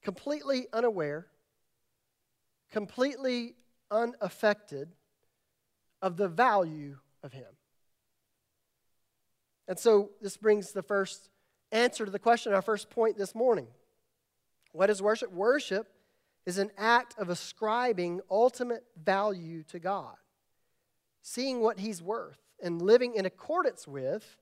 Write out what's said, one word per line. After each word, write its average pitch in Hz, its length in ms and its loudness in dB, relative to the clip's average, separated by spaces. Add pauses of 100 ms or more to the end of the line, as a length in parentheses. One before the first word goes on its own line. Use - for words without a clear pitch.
Completely 277 680 -4
unaware, 180 540 -2 (1400)
completely 247 840 -4 (340)
unaffected 208 1000 -2 (1080)
of 185 160 -2
the 190 120 0
value 165 680 2 (280)
of 131 80 -16
him. 127 160 -18 (2250)
And 185 100 -6
so 208 340 4 (120)
this 196 140 -10
brings 208 340 2
the 190 140 -6
first - 440 -4 (440)
answer 233 320 0
to 202 80 -8
the 202 80 -4
question, 233 320 2
our 190 100 4
first 208 260 -2
point 220 300 0
this 196 160 -6
morning. 220 320 2 (1040)
What 190 200 4
is 196 120 0
worship? 214 300 0
Worship 220 560 0 (560)
is 180 140 -4
an 196 200 -2
act 240 400 2
of 190 100 -6
ascribing 190 920 -2 (100)
ultimate 240 540 2 (200)
value 185 600 0
to 175 160 -14
God, 165 340 -6 (1080)
seeing 254 380 -4
what 220 200 0
he's 202 200 -6
worth, 202 380 -8 (240)
and 170 180 -4
living 240 360 6
in 190 100 0
accordance 302 640 -2
with 139 540 -6